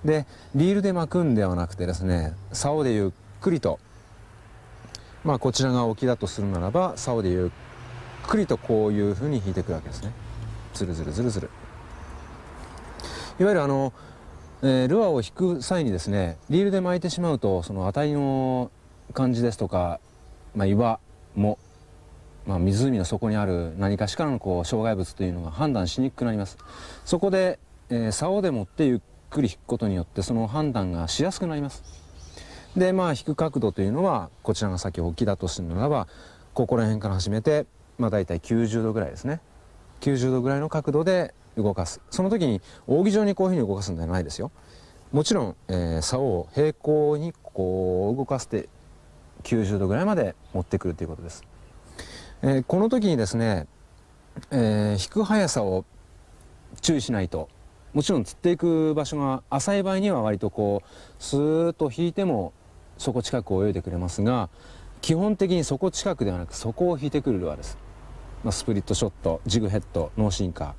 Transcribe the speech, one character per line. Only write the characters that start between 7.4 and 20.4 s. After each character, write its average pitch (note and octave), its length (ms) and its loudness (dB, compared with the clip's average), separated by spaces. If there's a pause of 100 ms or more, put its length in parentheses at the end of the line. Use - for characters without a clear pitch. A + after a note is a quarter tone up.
っ - 800 -12
く - 100 2
り G3+ 80 4
と A#2 140 -2
こ G#2+ 300 2
う G#2 40 2
い G#2 80 2
う G2+ 140 2
ふ B2 100 -4
う D3 40 0
に B2+ 140 0
引 F#2+ 100 -2
い - 20 -
て F#2 80 -2
く - 60 -6
る F2+ 40 -2
わ D#2 80 -4
け - 80 -12
で C#2+ 60 -12
す - 80 -10
ね。 G#2+ 80 -8 (640)
ず G2+ 100 -4
る F2 80 -4
ず D#2+ 100 -6
る D2+ 80 -6
ず G2 120 -2
る B2 80 2
ず G2 100 -4
る。 - 80 -10 (1900)
い F3+ 40 6
わ G3+ 60 6
ゆ G#3 60 6
る D#3 80 4
あ - 20 2
の、 C3+ 280 2 (680)
え C3 240 6
ー、 - 20 2
ル G3+ 160 4
ア G3+ 40 4
ー - 20 4
を C3+ 140 2
引 - 80 -8
く F3 320 0
際 F3 220 0
に A2+ 60 2
で F#2 60 0
す E2+ 100 -4
ね、 F#2 300 0 (140)
リ E3+ 100 6
ー G3+ 40 4
ル G3+ 40 4
で F#3+ 120 2
巻 F3+ 160 0
い - 20 0
て F3 100 -2
し F3 100 -4
ま E3+ 120 2
う C#3 80 0
と、 F#2+ 240 2
そ G2+ 100 -8
の F#2+ 140 0
ア G2+ 60 0
タ C#3+ 100 0
リ D3+ 100 0
の C3 560 0 (460)
感 B2+ 180 4
じ A#2 80 0
で A#2+ 100 2
す G#2 60 -8
と F#2+ 120 -2
か、 F2 300 0 (540)